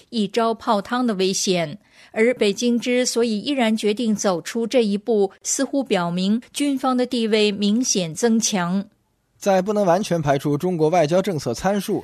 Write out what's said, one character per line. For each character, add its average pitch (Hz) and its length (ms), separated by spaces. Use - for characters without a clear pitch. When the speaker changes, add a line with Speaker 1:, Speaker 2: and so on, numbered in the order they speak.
Speaker 1:
一 214 180
朝 226 280
泡 214 260
汤 247 260
的 226 100
危 190 140
险。 175 480
而 226 200
北 214 220
京 240 260
之 247 240
所 240 180
以 220 180
依 240 100
然 226 260
决 214 160
定 220 220
走 190 260
出 233 260
这 247 160
一 202 140
步， 202 340
似 - 200
乎 269 220
表 175 260
明 190 300
军 285 240
方 254 180
的 247 80
地 233 240
位 208 240
明 208 320
显 170 300
增 226 260
强。 190 460
Speaker 2:
在 190 220
不 190 100
能 208 140
完 180 180
全 170 180
排 143 180
除 147 180
中 180 220
国 156 100
外 165 180
交 175 140
政 180 180
策 127 140
参 196 260
数 185 260